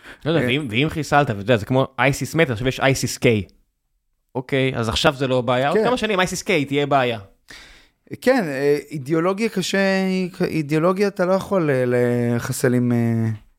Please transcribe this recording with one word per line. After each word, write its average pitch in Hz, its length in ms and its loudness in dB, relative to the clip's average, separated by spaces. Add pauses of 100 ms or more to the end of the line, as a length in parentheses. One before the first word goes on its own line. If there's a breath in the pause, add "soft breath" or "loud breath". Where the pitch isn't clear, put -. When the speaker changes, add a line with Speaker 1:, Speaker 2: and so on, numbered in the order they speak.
(240 loud breath)
Speaker 1:
לא 151 60 0
יודע, 160 120 2
Speaker 2:
אה, 123 40 -2
Speaker 1:
ואם, 139 240 0
ואם 123 200 2
חיסלת, 147 400 0
ואתה 101 100 -4
יודע, 110 160 2
זה 101 100 -4
כמו 131 220 0 (100)
אייסיס 131 360 0
מת, 156 160 2
עכשיו 120 180 -2
יש 127 120 -4
אייסיס 131 380 0
קיי. 113 240 2 (920)
אוקיי, 131 420 -2
אז 113 120 -2
עכשיו 151 260 0
זה 135 120 -4
לא 127 140 2
בעיה, 123 280 0
עוד 175 100 0
Speaker 2:
כן. - 60 2
Speaker 1:
כמה 247 120 0
שנים 214 240 -2
אייסיס 180 220 -2
קיי 165 220 0
תהיה 143 220 -2
בעיה. 127 320 0 (1000 loud breath)
Speaker 2:
כן, 247 280 2
אה, 143 300 2 (120)
אידיאולוגיה 165 580 -2
קשה, 196 300 -2 (640)
אידיאולוגיה 160 680 0
אתה 185 180 -2
לא 180 60 2
יכול, 185 380 0
אה, 131 160 2
לחסל 123 880 0
עם, 123 180 2
אה, 117 380 2 (280)